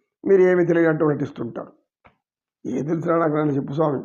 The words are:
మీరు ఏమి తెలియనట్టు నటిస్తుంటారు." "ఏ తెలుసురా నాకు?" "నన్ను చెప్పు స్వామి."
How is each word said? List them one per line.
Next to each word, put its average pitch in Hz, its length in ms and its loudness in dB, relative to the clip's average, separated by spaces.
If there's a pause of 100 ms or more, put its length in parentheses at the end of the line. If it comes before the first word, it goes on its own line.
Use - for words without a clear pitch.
(240)
మీరు 185 180 4
ఏమి 180 240 4
తెలియనట్టు 165 380 2
నటిస్తుంటారు." 127 680 -4 (920)
"ఏ 131 160 -4
తెలుసురా 165 360 -2
నాకు?" 156 180 0
"నన్ను 151 160 0
చెప్పు 139 200 -4
స్వామి." 151 320 -2